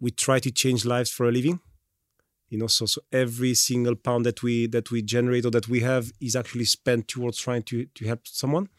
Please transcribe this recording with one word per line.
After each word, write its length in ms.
we 100
try 300
to 100
change 340
lives 260
for 180
a 20
living. 300
You 80
know, 100
so, 180
so 140
every 440
single 420
pound 300
that 160
we, 260
that 240
we 100
generate 420
or 60
that 160
we 140
have 400
is 160
actually 300
spent 420
towards 300
trying 260
to, 220
to 200
help 220
someone. 400